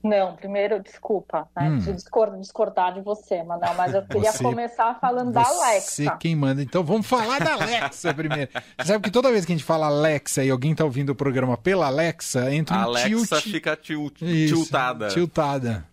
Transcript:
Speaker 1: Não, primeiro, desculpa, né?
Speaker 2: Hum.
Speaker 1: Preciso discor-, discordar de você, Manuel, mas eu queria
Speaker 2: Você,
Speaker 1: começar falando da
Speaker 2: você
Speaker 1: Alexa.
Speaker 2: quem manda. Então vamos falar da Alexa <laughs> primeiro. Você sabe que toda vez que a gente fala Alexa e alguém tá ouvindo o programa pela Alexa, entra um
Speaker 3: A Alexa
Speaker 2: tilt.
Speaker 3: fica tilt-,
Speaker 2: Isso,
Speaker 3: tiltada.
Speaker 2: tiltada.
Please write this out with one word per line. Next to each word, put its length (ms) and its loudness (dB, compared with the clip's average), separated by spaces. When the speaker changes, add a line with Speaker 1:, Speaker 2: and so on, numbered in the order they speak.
Speaker 1:
Não, 320 2
primeiro, 460 -2
desculpa, 720 -6
né? 140 0
Speaker 2:
Hum. 60 2
Speaker 1:
Preciso 220 -2
discor-, 420 0
discordar 520 -2
de 100 -10
você, 420 -4
Manuel, 320 -4
mas 180 0
eu 80 2
queria 300 0
Speaker 2:
Você, 120 -4
Speaker 1:
começar 560 -2
falando 320 0
da 120 4
Speaker 2:
você 200 2
Speaker 1:
Alexa. 120 -2
Speaker 2:
quem 160 0
manda. 280 2
Então 200 0
vamos 220 0
falar 340 0
da 140 0
Alexa 580 -2
<laughs> 40 -2
primeiro. 340 -4
Você 80 -4
sabe 160 2
que 80 -2
toda 200 4
vez 140 2
que 60 -4
a 40 2
gente 80 -4
fala 220 2
Alexa 580 2
e 60 2
alguém 240 2
tá 100 0
ouvindo 280 0
o 40 0
programa 400 0
pela 300 0
Alexa, 680 0
entra 260 0
um 20 2
Speaker 3:
A 60 2
Alexa 240 0
Speaker 2:
tilt. 20 -6
Speaker 3:
fica 240 -2
tilt-, 460 -6
Speaker 2:
Isso, 320 2
Speaker 3:
tiltada. 540 0
Speaker 2:
tiltada. 840 0